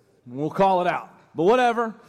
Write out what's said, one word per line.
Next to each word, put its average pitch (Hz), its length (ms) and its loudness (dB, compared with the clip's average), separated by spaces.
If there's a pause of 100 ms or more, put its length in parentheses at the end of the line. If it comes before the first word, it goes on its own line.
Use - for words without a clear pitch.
(280)
We'll 135 220 -8
call 190 320 2
it 175 60 -2
out. 135 220 -6 (260)
But 156 80 -2
whatever. 233 500 2 (140)